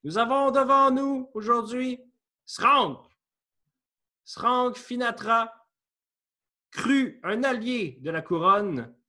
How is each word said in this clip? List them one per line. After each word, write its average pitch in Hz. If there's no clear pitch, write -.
Nous 160
avons 269
devant 269
nous 269
aujourd'hui 240
Srank. 233
Srank 247
Finatra, 226
cru -
un 214
allié 233
de 151
la 160
couronne 170